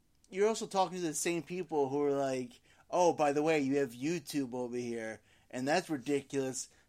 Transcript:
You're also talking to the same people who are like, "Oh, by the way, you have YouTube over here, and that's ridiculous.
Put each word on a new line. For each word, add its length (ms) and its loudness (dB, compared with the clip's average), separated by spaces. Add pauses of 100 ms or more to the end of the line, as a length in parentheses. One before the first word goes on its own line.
(300)
You're 180 2
also 180 -2
talking 320 0
to 80 -2
the 80 -2
same 280 -2
people 460 -2
who 140 0
are 140 2
like, 440 -2 (300)
"Oh, 220 4
by 200 4
the 100 2
way, 180 4
you 160 2
have 160 2
YouTube 600 -4
over 220 -4
here, 440 -6 (300)
and 180 -4
that's 220 2
ridiculous. 760 -2 (200)